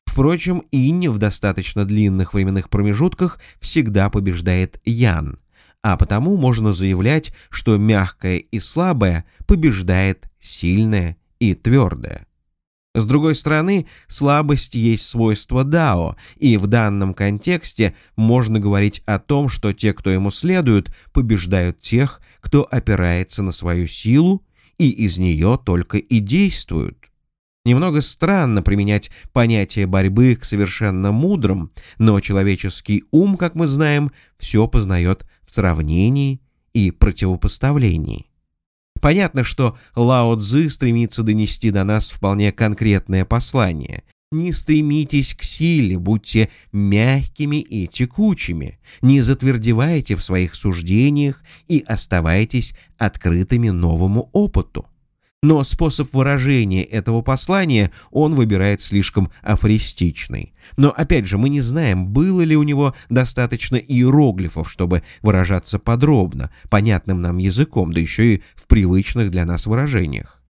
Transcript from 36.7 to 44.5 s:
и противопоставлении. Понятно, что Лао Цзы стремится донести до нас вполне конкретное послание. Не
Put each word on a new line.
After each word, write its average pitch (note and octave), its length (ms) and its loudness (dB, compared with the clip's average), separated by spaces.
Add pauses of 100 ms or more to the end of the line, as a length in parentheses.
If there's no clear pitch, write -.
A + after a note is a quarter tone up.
и G2 160 2
противопоставлении. F#2 1400 0 (720)
Понятно, D#3 420 2
что B2 340 -2 (200)
Лао A#2+ 400 2
Цзы B2+ 340 -2
стремится A#2 540 -2
донести G#2+ 480 0
до G2 100 0
нас G#2+ 280 -2
вполне G2+ 420 -2
конкретное G2+ 720 0
послание. G#2 800 -4 (260)
Не E3 220 -4